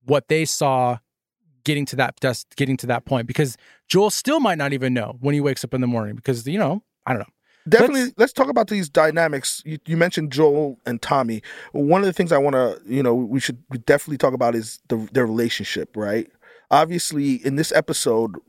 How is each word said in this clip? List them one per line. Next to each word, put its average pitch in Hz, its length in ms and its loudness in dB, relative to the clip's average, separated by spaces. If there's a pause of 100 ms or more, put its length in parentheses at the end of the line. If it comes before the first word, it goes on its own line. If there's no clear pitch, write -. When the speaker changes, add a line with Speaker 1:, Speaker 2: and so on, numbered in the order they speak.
Speaker 1:
what 135 240 -2
they 160 160 2
saw 127 540 0 (680)
getting 147 200 0
to 131 120 -8
that 127 240 -2
des-, 131 240 -2 (120)
getting 135 220 0
to - 80 -10
that 123 180 -2
point, 120 220 -2
because 131 320 -2 (300)
Joel 202 200 4
still 294 320 0
might 202 160 2
not 139 160 -2
even 127 220 0
know 120 260 -4
when 143 140 0
he 147 80 2
wakes 139 220 -2
up 131 100 -6
in 127 80 -2
the 123 40 0
morning 110 300 -2
because, 117 300 -4
you 165 120 -4
know, 190 240 0 (220)
I - 80 -2
don't 113 80 -2
know. - 60 -10 (420)
Speaker 2:
Definitely, 254 360 6
Speaker 1:
Let's 254 120 -6
Speaker 2:
let's 233 160 4
talk 269 160 0
about 240 200 0
these 196 200 -2
dynamics. 156 800 0
You, 156 180 -8
you 165 140 -2
mentioned 165 340 0
Joel 147 540 4
and 120 160 -6
Tommy. 117 400 0 (300)
One 147 280 2
of 202 60 2
the 185 80 0
things 170 180 0
I 147 60 6
wanna, 131 380 2 (100)
you 127 160 -2
know, 123 120 4
we 123 260 0
should 123 220 -6 (220)
definitely 143 320 0
talk 135 160 0
about 123 220 0
is 113 340 -6
the, 120 80 0 (160)
their 127 140 2
relationship, 110 680 -4
right? 107 360 -4 (400)
Obviously, 143 760 2
in 139 100 0
this 160 160 -2
episode, 113 640 0 (120)